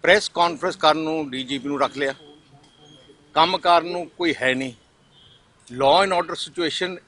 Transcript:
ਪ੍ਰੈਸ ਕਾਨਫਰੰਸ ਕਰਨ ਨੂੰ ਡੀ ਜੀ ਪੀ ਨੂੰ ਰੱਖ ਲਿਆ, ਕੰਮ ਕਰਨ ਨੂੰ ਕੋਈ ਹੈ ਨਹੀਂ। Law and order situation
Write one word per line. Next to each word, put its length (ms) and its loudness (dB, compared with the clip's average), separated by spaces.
ਪ੍ਰੈਸ 260 4
ਕਾਨਫਰੰਸ 480 -2
ਕਰਨ 220 2
ਨੂੰ 320 -4
ਡੀ 120 -8
ਜੀ 160 -6
ਪੀ 100 -8
ਨੂੰ 120 -4
ਰੱਖ 160 -2
ਲਿਆ, 180 -4
ਕੰਮ 240 2
ਕਰਨ 280 4
ਨੂੰ 220 -6
ਕੋਈ 340 -2
ਹੈ 120 2
ਨਹੀਂ। 180 -6
Law 320 4
and 120 0
order 160 -4
situation 720 -6